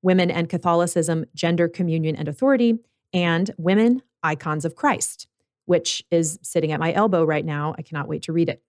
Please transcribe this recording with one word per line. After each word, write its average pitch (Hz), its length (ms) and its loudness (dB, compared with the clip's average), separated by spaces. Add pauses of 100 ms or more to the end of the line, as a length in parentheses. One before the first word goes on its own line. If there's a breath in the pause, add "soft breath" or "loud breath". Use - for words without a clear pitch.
Women 185 280 4
and 165 180 -2
Catholicism, 170 760 0 (100)
Gender, 170 320 0
Communion, 165 480 -2
and 156 140 -6
Authority, 240 500 2 (340)
and 175 440 0
Women, 214 460 2 (200)
Icons 156 420 -4
of 165 120 -4
Christ, - 500 -2 (380)
which 170 480 0
is 165 300 0
sitting 160 280 -2
at 147 80 -4
my 160 140 -2
elbow 185 320 2
right 156 200 0
now. 151 320 -4
I 156 60 -12
cannot 147 240 -8
wait 156 160 -6
to - 100 -8
read 165 160 0
it. - 200 -8